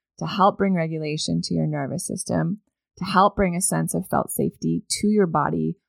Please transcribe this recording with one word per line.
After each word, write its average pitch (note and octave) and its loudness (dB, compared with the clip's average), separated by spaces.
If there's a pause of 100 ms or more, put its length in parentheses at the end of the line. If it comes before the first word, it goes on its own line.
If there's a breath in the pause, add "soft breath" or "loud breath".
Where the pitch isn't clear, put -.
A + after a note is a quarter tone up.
(180)
to D#3+ -6
help G3 2
bring G3 2
regulation D#3+ -2
to F3 -4
your D#3+ 0
nervous D3+ -4
system, F3 -2 (380)
to F3 -8
help G3 4
bring F#3 2
a F3 -2
sense E3 0
of - -4
felt - -2
safety - -2
to - 0
your G#3 4
body D#3 0 (120)